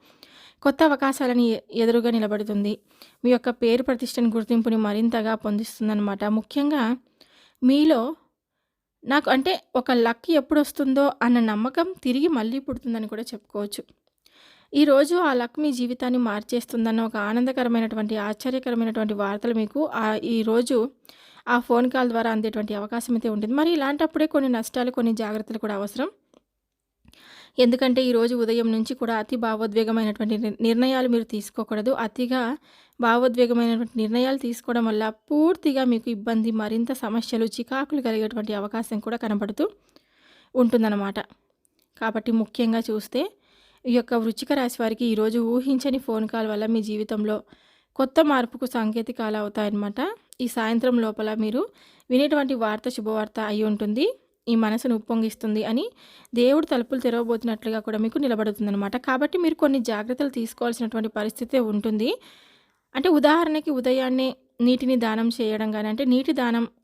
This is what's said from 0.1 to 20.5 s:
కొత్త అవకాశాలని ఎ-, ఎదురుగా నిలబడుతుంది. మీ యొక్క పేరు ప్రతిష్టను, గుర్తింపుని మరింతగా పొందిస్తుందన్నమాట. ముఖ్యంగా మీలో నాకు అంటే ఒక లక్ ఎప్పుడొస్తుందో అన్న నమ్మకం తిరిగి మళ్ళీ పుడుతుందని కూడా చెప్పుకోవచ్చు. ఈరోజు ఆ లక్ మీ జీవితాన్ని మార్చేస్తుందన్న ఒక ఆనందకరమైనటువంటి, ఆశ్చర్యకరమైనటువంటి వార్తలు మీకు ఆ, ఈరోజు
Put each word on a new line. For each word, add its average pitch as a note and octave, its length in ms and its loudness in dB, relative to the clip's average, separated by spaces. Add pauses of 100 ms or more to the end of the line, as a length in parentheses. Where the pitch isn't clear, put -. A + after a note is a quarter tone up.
కొత్త C#4 200 2
అవకాశాలని C4+ 680 2
ఎ-, A3+ 120 0 (140)
ఎదురుగా A#3 360 4
నిలబడుతుంది. G#3 640 0 (520)
మీ A#3+ 60 4
యొక్క B3 200 2
పేరు A#3+ 320 2
ప్రతిష్టను, A#3+ 480 0
గుర్తింపుని A3+ 460 2
మరింతగా A3 580 0
పొందిస్తుందన్నమాట. G#3 880 -2
ముఖ్యంగా C#4 580 0 (800)
మీలో C#4 380 6 (1040)
నాకు C#4+ 260 2
అంటే C4+ 320 0 (140)
ఒక B3+ 160 0
లక్ A#3 380 0
ఎప్పుడొస్తుందో C#4+ 840 2 (100)
అన్న A#3+ 180 4
నమ్మకం A#3+ 600 0
తిరిగి C4+ 260 2
మళ్ళీ A#3+ 300 -2
పుడుతుందని A#3 500 -6
కూడా A3 140 -8
చెప్పుకోవచ్చు. G#3 600 -8 (920)
ఈరోజు C#4+ 440 6
ఆ E4 180 2
లక్ A#3+ 240 -2
మీ D4+ 140 0
జీవితాన్ని B3 460 -2
మార్చేస్తుందన్న A3+ 840 -2
ఒక A3+ 140 -4
ఆనందకరమైనటువంటి, A3+ 1000 0
ఆశ్చర్యకరమైనటువంటి A3+ 960 -2
వార్తలు G#3 400 -2
మీకు A3+ 400 -2
ఆ, A3 200 0 (100)
ఈరోజు A#3 680 2 (580)